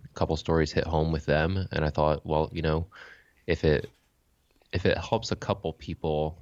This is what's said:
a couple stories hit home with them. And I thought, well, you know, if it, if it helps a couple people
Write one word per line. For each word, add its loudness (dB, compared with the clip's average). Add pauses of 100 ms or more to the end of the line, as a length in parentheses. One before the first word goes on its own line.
a -16
couple 0
stories 2
hit 0
home 0
with -2
them. 2
And 0
I 0
thought, 2
well, 0
you -4
know, 0 (600)
if 0
it, 4 (840)
if -2
it 2
helps -2
a 0
couple -4
people -4